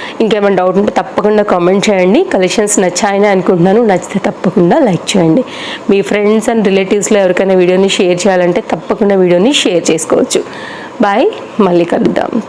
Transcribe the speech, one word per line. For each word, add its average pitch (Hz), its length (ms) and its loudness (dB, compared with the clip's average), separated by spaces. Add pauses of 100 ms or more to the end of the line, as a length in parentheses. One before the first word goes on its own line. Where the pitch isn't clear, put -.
(220)
ఇంకేమైనా 202 340 0
డౌట్ 180 220 0
ఉంటే 208 200 0
తప్పకుండా 208 460 0
కామెంట్ 185 460 0
చేయండి. 196 340 2
కలెక్షన్స్ 208 560 -2
నచ్చాయని 196 480 0
అనుకుంటున్నాను. 190 580 2
నచ్చితే 190 340 -2
తప్పకుండా 190 600 0
లైక్ 208 380 0
చేయండి. 165 280 2 (440)
మీ 196 120 2
friends 208 440 0
and 226 200 0
రిలేటివ్స్‌లో 196 540 0
ఎవరికైనా 190 340 2
వీడియోని 185 360 2
షేర్ 180 380 0
చేయాలంటే 180 340 2
తప్పకుండా 202 540 -2
వీడియోని 185 380 2
షేర్ 190 380 0
చేసుకోవచ్చు. - 520 0 (580)
బాయ్, 220 280 2 (300)
మళ్ళీ 180 260 2
కలుద్దాం. 180 640 -2